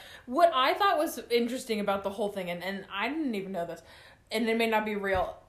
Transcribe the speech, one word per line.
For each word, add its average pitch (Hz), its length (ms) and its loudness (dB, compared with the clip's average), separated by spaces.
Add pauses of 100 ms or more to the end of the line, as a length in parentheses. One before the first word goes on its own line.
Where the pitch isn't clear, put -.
(260)
What 339 280 6
I 269 200 4
thought 392 240 2
was 311 220 -2 (100)
interesting 240 480 0
about 202 260 0
the 202 60 -4
whole 202 200 -2
thing, 185 200 -4
and, 175 140 -6
and 196 280 -6
I 202 160 -2
didn't 285 280 -2
even 185 160 -6
know 170 140 -4
this, 170 160 -10 (480)
and 220 160 0
it 226 120 2
may 226 80 4
not 214 180 2
be 214 100 -2
real, 196 440 0 (100)